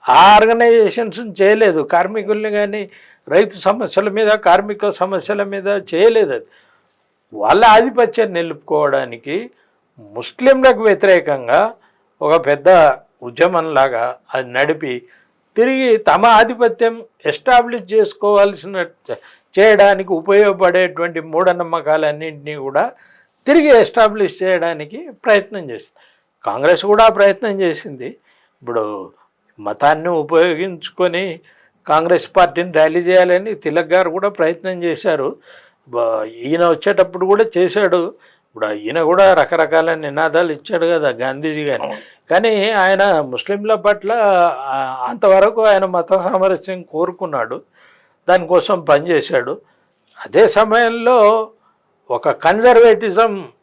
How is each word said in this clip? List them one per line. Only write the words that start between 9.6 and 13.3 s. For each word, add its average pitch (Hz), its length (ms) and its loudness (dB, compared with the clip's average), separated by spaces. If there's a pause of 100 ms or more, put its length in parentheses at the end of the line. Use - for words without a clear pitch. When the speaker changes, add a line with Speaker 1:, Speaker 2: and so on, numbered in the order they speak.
Speaker 1:
ముస్లింలకు 233 840 0
వ్యతిరేకంగా 185 920 0 (480)
ఒక 156 240 0
పెద్ద 139 220 0 (540)
ఉద్యమంలాగా 135 960 -2 (160)